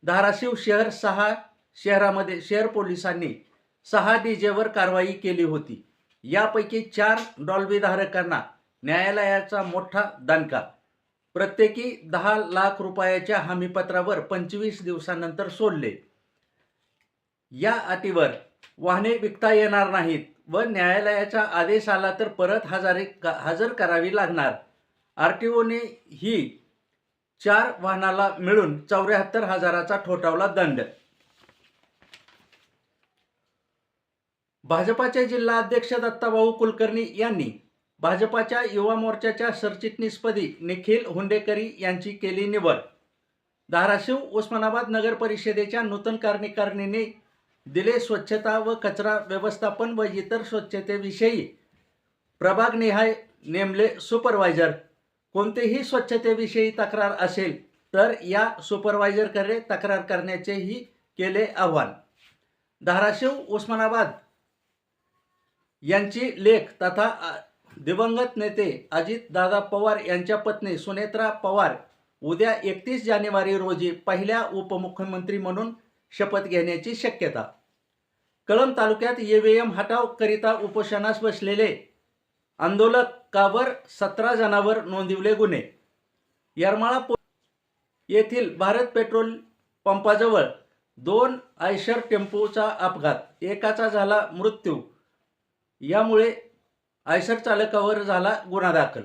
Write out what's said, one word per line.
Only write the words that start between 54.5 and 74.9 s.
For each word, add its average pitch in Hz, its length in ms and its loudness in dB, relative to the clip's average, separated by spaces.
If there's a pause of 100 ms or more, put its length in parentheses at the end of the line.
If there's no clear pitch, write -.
कोणतेही 220 500 0
स्वच्छतेविषयी 226 880 0
तक्रार 220 400 0
असेल 180 580 -2 (240)
तर 220 280 6
या 202 400 0
सुपरवायझरकडे 202 1000 0
तक्रार 202 420 -2
करण्याचेही 185 840 -6 (340)
केले 190 280 0 (100)
आवाहन. 156 360 0 (920)
धाराशिव 208 460 2 (180)
उस्मानाबाद 220 640 0 (1700)
यांची 202 640 -2
लेख 214 220 6 (160)
तथा, 180 280 0
अ, 165 280 -10 (400)
दिवंगत 226 600 -2
नेते 208 540 -4
अजितदादा 185 680 0
पवार 208 460 0
यांच्या 180 320 -2
पत्नी 208 400 -4
सुनेत्रा 208 520 -4
पवार 196 460 0 (460)
उद्या 175 320 2
एकतीस 214 500 -6
जानेवारी 202 540 0
रोजी 180 340 -2
पहिल्या 196 640 -2
उपमुख्यमंत्री 185 840 -6